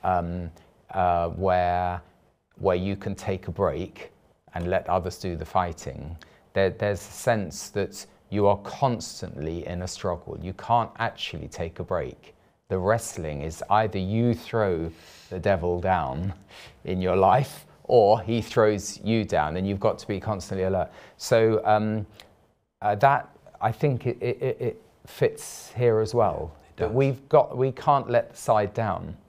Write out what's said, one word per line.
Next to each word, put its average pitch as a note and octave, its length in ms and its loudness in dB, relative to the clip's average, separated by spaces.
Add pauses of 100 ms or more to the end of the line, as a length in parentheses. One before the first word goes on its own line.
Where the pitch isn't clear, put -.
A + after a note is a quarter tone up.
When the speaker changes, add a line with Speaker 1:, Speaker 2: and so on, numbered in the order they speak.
Speaker 1:
um, F2 460 -2 (420)
uh, F2 380 2
where, F2+ 680 0 (580)
where F#2 180 2
you F#2+ 200 -2
can G2 180 -6
take F#2+ 340 -6
a - 20 -6
break F2 640 -4 (420)
and F2 160 -4
let F#2 180 0
others F2 300 -2
do F2 180 -4
the D2+ 80 -8
fighting. D#2+ 720 -4 (380)
There, G2 160 4
there's G#2 300 -2
a - 120 -18
sense G#2 580 -2
that - 360 -6 (240)
you G2+ 160 4
are G2+ 120 6
constantly E2+ 1080 -4
in F2 160 -6
a F2+ 60 -8
struggle. F2 520 -6
You F2+ 140 -10
can't A#2 440 -2
actually - 500 -6
take E2 320 -8
a F2 40 -6
break. D#2+ 500 -6 (340)
The F#2+ 100 -2
wrestling F2+ 640 -2
is D#2+ 260 -8
either G#2 300 2
you A2 360 2
throw F#2 560 -2 (380)
the F#2 120 -8
devil F2 400 0
down F2 520 0 (520)
in F#2 180 -4
your F#2 140 2
life G2 500 4 (180)
or A2 360 6
he A2+ 220 -2
throws G#2+ 600 2
you A2 220 2
down, D#2 320 0
and F#2+ 100 -2
you've G2 140 -2
got A2 180 0
to - 80 -16
be G2+ 140 -4
constantly F#2+ 440 -4
alert. F#2+ 260 0 (260)
So, A2+ 480 4
um, G#2+ 420 2 (760)
uh, G#2 140 0
that, C#3 340 4 (320)
I G#2+ 100 0
think C3 340 0
it, A#2+ 140 -2
it, A#2+ 220 -2
it, C3 180 -4
it A#2+ 220 -6 (240)
fits - 680 -4
here A#2 260 4
as A2 140 -2
well. D2+ 380 2 (240)
Speaker 2:
It - 0 -
Speaker 1:
That A2 120 -2
Speaker 2:
does. A2 60 -4
Speaker 1:
we've C3+ 360 2
got, - 260 6
we C3 160 0
can't C#3 380 0
let A#2+ 220 2
the - 40 -20
side G#2 380 2
down F2 420 -4 (120)